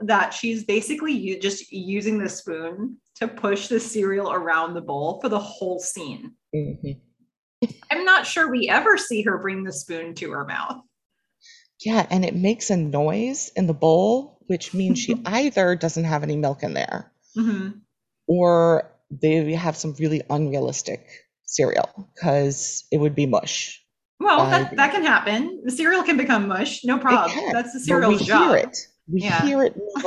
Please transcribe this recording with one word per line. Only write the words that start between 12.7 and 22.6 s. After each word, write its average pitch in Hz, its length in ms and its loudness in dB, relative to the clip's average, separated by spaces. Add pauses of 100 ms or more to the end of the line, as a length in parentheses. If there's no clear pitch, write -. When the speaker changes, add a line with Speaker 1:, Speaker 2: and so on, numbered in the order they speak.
Speaker 2:
a 196 60 4
noise 165 800 -2
in 190 100 2
the 160 80 2
bowl, 190 720 4
which - 280 -4
means 185 240 2
she 240 240 -2
Speaker 1:
<laughs> 220 40 -12
Speaker 2:
either 196 500 2
doesn't 165 280 -2
have 156 180 0
any 151 140 -2
milk 143 260 -2
in 78 120 -4
there - 380 -6 (240)
Speaker 1:
Mm-hmm. 208 420 -2 (480)
Speaker 2:
or 170 640 4 (200)
they 156 420 2
have 165 240 -2
some 151 220 -6
really 156 300 0
unrealistic 139 760 -2 (400)
cereal, - 640 0 (120)
'cause 143 680 0